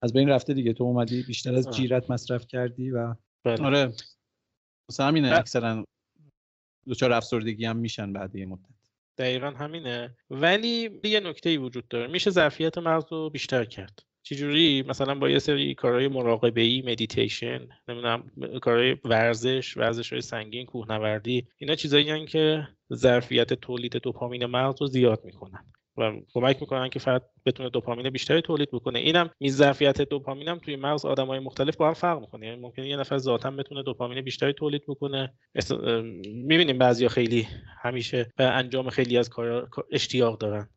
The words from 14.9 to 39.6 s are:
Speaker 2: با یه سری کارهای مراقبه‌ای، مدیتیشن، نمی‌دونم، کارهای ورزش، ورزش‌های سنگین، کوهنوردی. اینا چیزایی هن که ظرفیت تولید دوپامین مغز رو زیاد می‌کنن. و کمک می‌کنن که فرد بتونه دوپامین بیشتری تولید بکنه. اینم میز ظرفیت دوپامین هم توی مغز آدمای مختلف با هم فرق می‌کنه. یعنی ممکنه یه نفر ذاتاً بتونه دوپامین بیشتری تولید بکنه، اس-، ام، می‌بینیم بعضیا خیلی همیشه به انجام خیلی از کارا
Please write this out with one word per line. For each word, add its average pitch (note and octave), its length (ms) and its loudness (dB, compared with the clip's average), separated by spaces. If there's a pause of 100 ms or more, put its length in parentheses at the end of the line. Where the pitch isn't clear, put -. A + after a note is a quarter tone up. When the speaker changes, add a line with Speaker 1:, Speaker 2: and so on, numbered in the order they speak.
Speaker 2:
با C#3 140 2
یه C#3 100 6
سری C#3 360 0
کارهای B2 320 2
مراقبه‌ای، A#2 760 2
مدیتیشن، A#2+ 840 -2 (200)
نمی‌دونم، A#2+ 440 -4 (300)
کارهای B2 440 4
ورزش، A#2 720 2
ورزش‌های A#2 440 -2
سنگین، A#2 440 -10
کوهنوردی. A2 840 -4 (100)
اینا D3+ 180 -2
چیزایی D3 340 2
هن D#3 160 -4
که D#3 420 2 (260)
ظرفیت A#2+ 600 4
تولید A#2+ 420 -6
دوپامین B2 500 -6
مغز B2+ 360 0
رو D3 60 -2
زیاد B2 380 4
می‌کنن. F#2 400 -18 (320)
و A2 160 0 (200)
کمک C3 280 4
می‌کنن C3 280 -4
که C3+ 100 -6
فرد B2+ 300 0 (160)
بتونه B2+ 240 0
دوپامین B2 400 -2
بیشتری D3+ 320 0
تولید D3 300 -2
بکنه. A#2+ 280 -4
اینم E3 300 2 (100)
میز C#3 160 0
ظرفیت C#3 460 6
دوپامین C#3 460 -4
هم E3+ 120 -6
توی D3 160 -10
مغز C#3+ 300 -2
آدمای C3+ 340 0
مختلف C3+ 380 -2
با D#3 100 4
هم D#3+ 60 2
فرق E3 280 0
می‌کنه. A2 260 -16
یعنی A#2+ 140 -12
ممکنه B2 260 -12
یه C#3+ 100 -4
نفر C#3 200 -2
ذاتاً C3 340 0
بتونه C#3 320 -8
دوپامین B2+ 380 -6
بیشتری C3+ 320 -2
تولید D3 340 -4
بکنه، C#3 460 -6 (220)
اس-، - 160 -2
ام، A#2 340 -2 (200)
می‌بینیم C3+ 520 2
بعضیا B2 320 6
خیلی A#2 380 2 (340)
همیشه A#2+ 540 -4
به C3+ 80 2
انجام B2+ 460 0
خیلی A#2+ 280 2
از A#2+ 120 2
کارا A#2 400 -4 (220)